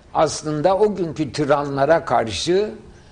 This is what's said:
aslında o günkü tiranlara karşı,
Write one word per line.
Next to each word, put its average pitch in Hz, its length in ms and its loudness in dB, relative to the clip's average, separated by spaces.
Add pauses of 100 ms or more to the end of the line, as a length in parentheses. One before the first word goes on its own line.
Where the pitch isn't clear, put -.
(140)
aslında 151 640 0
o 208 180 2
günkü 156 360 -4
tiranlara 143 760 0
karşı, 143 640 0 (400)